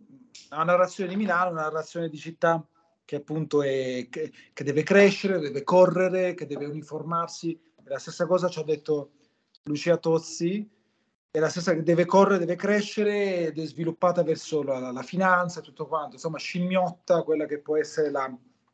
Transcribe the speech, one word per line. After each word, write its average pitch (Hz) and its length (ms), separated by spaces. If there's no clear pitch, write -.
la 151 140
narrazione 180 480
di 185 40
Milano 185 340
è - 20
una 160 120
narrazione 156 460
di 151 80
città 165 480
che 143 120
appunto 151 440
è, 131 480
che, 151 220
che - 100
deve 143 180
crescere, 196 560
deve 147 260
correre, 180 720
che 160 140
deve 143 180
uniformarsi. 156 880
E - 360
la 135 100
stessa 170 260
cosa 175 240
ci 160 100
ha 156 40
detto 147 480
Lucia 151 340
Tozzi, 170 680
è 156 100
la 156 100
stessa, 175 240
che 160 100
deve 170 220
correre, 190 340
deve 170 160
crescere 202 920
ed 151 120
è 160 60
sviluppata 165 580
verso 156 400
la, 131 160
la, 127 120
la 127 120
finanza 180 560
e 151 40
tutto - 240
quanto, 147 280
insomma 156 220
scimmiotta 180 840
quella 151 220
che 147 140
può 151 180
essere 147 340
la, 135 200